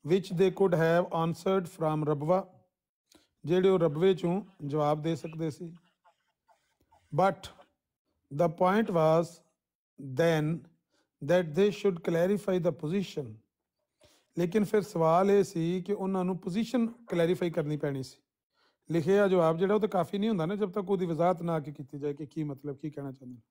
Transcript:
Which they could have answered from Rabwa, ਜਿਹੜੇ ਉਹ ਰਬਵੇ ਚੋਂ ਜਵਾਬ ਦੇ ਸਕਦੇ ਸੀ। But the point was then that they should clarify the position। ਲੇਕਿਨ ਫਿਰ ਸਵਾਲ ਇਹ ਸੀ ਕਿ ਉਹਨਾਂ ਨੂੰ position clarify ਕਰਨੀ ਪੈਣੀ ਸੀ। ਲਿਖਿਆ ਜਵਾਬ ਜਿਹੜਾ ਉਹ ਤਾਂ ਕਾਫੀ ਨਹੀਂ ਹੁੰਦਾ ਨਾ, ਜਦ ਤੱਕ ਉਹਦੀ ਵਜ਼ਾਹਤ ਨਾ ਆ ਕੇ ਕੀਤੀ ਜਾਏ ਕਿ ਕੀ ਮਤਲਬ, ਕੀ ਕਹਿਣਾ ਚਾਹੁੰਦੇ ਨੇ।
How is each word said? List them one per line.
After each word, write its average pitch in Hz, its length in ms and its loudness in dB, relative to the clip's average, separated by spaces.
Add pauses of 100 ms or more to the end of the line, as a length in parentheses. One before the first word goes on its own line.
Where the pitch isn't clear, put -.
Which 175 320 0
they 190 140 4
could 196 220 2
have 165 320 4 (120)
answered 170 580 0
from 156 320 -2
Rabwa, 156 320 0 (1040)
ਜਿਹੜੇ 180 240 4
ਉਹ 190 100 4
ਰਬਵੇ 165 340 2
ਚੋਂ 180 280 -2 (260)
ਜਵਾਬ 151 340 0
ਦੇ 165 140 -2
ਸਕਦੇ 160 340 -8
ਸੀ। 165 220 -12 (1500)
But 190 260 0 (840)
the 165 180 0
point 190 460 0
was 160 360 2 (680)
then 156 520 0 (720)
that 165 340 0
they 202 160 4
should 190 380 -2
clarify 185 500 0
the 170 140 0 (100)
position। 156 500 -4 (1040)
ਲੇਕਿਨ 180 260 0
ਫਿਰ 208 180 2
ਸਵਾਲ 170 500 2
ਇਹ 202 120 6
ਸੀ 175 380 -2
ਕਿ 196 120 -4
ਉਹਨਾਂ 190 320 -2
ਨੂੰ 180 120 -2
position 226 500 -2
clarify 175 600 -2
ਕਰਨੀ 151 280 -2
ਪੈਣੀ 139 260 -4
ਸੀ। - 180 -16 (680)
ਲਿਖਿਆ 185 360 4
ਜਵਾਬ 165 300 4
ਜਿਹੜਾ 190 180 2
ਉਹ 220 40 2
ਤਾਂ 208 100 0
ਕਾਫੀ 185 280 -2
ਨਹੀਂ 208 120 0
ਹੁੰਦਾ 180 160 0
ਨਾ, 190 100 -4
ਜਦ 196 160 -4
ਤੱਕ 190 180 -6
ਉਹਦੀ 185 160 0
ਵਜ਼ਾਹਤ 170 360 0
ਨਾ 170 120 -4
ਆ 160 60 -2
ਕੇ 151 120 -10
ਕੀਤੀ 143 280 -14
ਜਾਏ 143 140 -4
ਕਿ 147 120 -10
ਕੀ 156 180 -8
ਮਤਲਬ, 143 340 -8
ਕੀ 151 120 -10
ਕਹਿਣਾ 143 220 -10
ਚਾਹੁੰਦੇ 127 240 -18
ਨੇ। 117 160 -20